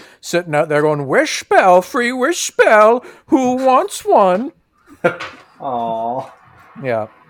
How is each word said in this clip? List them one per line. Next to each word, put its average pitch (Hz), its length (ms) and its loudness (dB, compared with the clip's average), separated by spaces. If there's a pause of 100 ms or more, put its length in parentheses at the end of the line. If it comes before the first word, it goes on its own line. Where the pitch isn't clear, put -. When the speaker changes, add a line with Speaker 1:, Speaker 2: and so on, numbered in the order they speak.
(200)
Speaker 1:
sitting 170 340 -6
out 156 140 0
there 147 140 0
going, 147 240 -2
"Wish 233 340 -2
spell, 190 420 4
free 240 300 -4
wish 262 300 -4
spell, 233 640 4 (220)
who 254 380 0
wants 262 400 0
one?" 233 480 2 (520)
Speaker 2:
<laughs> - 560 -8
Aw. 120 720 -6 (500)
Speaker 1:
Yeah. 113 240 -4 (240)